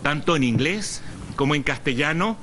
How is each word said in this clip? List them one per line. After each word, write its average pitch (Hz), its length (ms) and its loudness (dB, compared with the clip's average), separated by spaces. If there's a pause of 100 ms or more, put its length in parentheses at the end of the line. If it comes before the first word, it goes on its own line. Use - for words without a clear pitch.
tanto 147 320 2
en 143 80 2
inglés 143 580 0 (360)
como 143 180 2
en 139 80 0
castellano 151 800 0